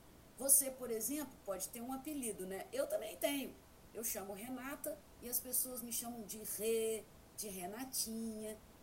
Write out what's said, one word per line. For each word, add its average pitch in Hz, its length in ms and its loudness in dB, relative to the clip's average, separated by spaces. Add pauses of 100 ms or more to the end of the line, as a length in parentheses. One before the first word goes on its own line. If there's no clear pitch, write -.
(360)
Você, 277 340 8
por 254 200 -4
exemplo, 262 420 0 (120)
pode 185 240 0
ter 233 120 -6
um 247 120 -2
apelido, 254 540 -2
né? 190 260 -4
Eu 247 140 2
também - 300 0
tenho. 285 380 4 (400)
Eu 226 100 -4
chamo 202 300 -2
Renata 262 640 -4 (260)
e 240 60 -6
as 240 120 4
pessoas 254 400 0
me 240 120 -4
chamam 233 300 -2
de 208 160 -6 (200)
Rê, 220 440 4 (340)
de 214 120 -4
Renatinha. 220 1080 -2 (240)